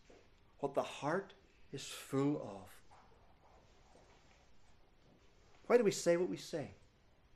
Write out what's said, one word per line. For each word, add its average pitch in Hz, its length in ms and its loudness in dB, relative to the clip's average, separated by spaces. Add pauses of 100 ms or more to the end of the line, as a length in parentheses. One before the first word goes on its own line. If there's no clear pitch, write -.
(600)
what 139 160 -4
the 131 80 4
heart 170 500 -2 (400)
is 135 100 -8
full 139 540 0
of." 98 320 -10 (3000)
Why 226 100 8
do 240 60 4
we 196 80 6
say 170 260 4
what 180 120 0
we 180 80 -4
say? 131 340 -8 (640)